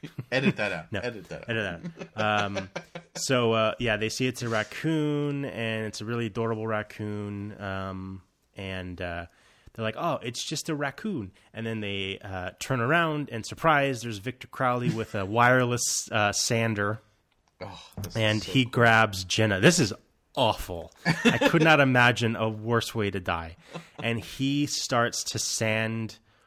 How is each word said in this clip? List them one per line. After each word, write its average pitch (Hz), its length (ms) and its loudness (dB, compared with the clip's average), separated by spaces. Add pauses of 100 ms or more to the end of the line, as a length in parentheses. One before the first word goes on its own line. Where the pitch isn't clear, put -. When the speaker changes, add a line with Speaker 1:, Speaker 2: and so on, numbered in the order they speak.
(120)
Speaker 1:
<laughs> - 200 -12
Edit 135 260 2
that 104 140 0
out. 82 200 -8
Speaker 2:
No, 101 100 -4
Speaker 1:
Edit 113 280 -8
that - 140 -10
out. - 60 -10
Speaker 2:
edit 98 320 -2 (340)
that 110 80 -2
out. 104 220 2
Um, 98 240 -6 (240)
Speaker 1:
<laughs> - 220 -16
Speaker 2:
so, 120 380 2
uh, 110 260 2
yeah, 113 180 0
they 110 120 -2
see - 180 -2
it's 123 140 -4
a 120 80 -4
raccoon, 147 960 -2
and 110 400 -4
it's 107 160 -8
a 107 40 -8
really 117 220 -2
adorable 110 380 -2
raccoon. 104 960 -6
Um, 95 600 -6 (340)
and, 92 460 -8
uh, 87 240 -6 (480)
they're 113 100 -8
like, 110 140 -4
"Oh, 151 240 -4
it's 120 220 -8
just - 260 -8
a 160 60 -2
raccoon." 143 560 -6 (240)
And 113 100 -8
then 113 140 -4
they, 98 440 -6
uh, 95 360 -8
turn 135 220 -4
around, 151 500 0
and 113 120 -6
surprise, 139 600 0
there's 113 160 -6
Victor 120 280 -10
Crowley 123 440 0
with 113 240 -4
a 101 100 -2
<laughs> 104 140 -2
wireless, 123 720 4
uh, 104 200 4
sander. 110 720 0 (600)
Speaker 1:
Oh, - 200 -14 (160)
this 95 100 -6
is - 100 -8
Speaker 2:
And 107 260 2
Speaker 1:
so - 80 -8
Speaker 2:
he 127 140 6
Speaker 1:
cool. 117 60 -8
Speaker 2:
grabs 113 520 6
Jenna. 101 360 2
This 165 200 8
is 107 120 2 (440)
awful. 95 560 0 (140)
I 170 320 4 (120)
could 160 140 4
not 156 160 8
imagine 120 560 6
a 110 140 -2
worse 110 440 -2
way 104 160 0
to 98 100 -4
die. 85 360 -4 (460)
And 117 180 -2
he 139 480 -2
starts - 640 0
to 110 80 -4
sand 110 800 -2 (280)